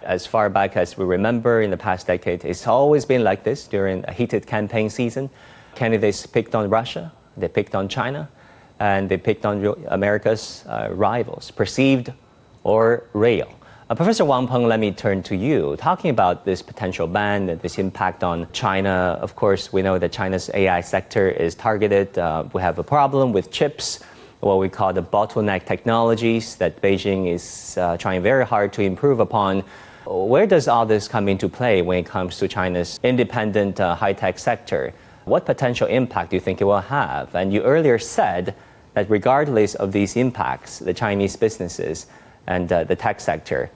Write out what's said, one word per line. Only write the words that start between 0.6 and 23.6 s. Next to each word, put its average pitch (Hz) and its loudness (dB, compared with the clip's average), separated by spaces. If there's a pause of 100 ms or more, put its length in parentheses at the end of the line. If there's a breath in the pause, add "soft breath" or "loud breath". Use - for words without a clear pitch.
as 90 -2
we 98 -2
remember 113 2
in 104 0
the 90 0
past 92 -4
decade, 90 -2
it's 87 -6
always 139 4
been 127 2
like 101 0
this - -4
during 95 -2
a - -10
heated 117 -2
campaign 107 -2
season. 131 -4 (460 loud breath)
Candidates 107 0
picked - -2
on 107 0
Russia, 120 -2 (240)
they 80 -2
picked - -2
on 98 -2
China, 139 -6 (520 loud breath)
and 98 2
they 95 2
picked 104 -2
on 104 0
Ru-, 104 0
America's, 104 0
uh, 55 -6
rivals, 104 -2
perceived 127 2 (520)
or 113 4
real. 104 2 (400 loud breath)
Uh, 117 -2
Professor 196 2
Wang 127 2
Peng, 123 2
let 113 4
me 107 2
turn 95 -2
to 101 -4
you. 90 0
Talking 170 0
about 92 2
this 92 0
potential - -4
ban 101 0
and 82 -4
this - -8
impact 92 -2
on 85 -2
China, 95 0
of - -8
course, 98 0
we 95 2
know 92 2
that 87 0
China's 95 -4
A 98 2
I 90 2
sector 95 0
is 82 -2
targeted. 101 0
Uh, 80 0 (100)
we 92 -2
have 87 0
a - -4
problem 135 2
with 95 0
chips, - -4 (400 loud breath)